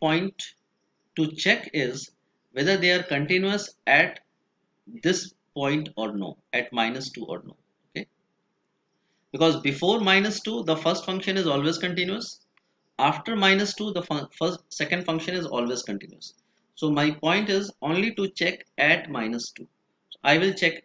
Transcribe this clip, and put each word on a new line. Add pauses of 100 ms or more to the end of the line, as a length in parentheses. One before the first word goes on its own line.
point (600)
to
check
is (400)
whether
they
are
continuous (120)
at (840)
this (200)
point
or
no, (160)
at
minus
two
or
no. (340)
Okay, (1200)
because
before
minus
two,
the
first
function
is
always
continuous. (580)
After
minus
two,
the
fun-,
first, (100)
second
function
is
always
continuous. (400)
So
my
point
is (100)
only
to
check (120)
at
minus
two. (420)
So
I
will
check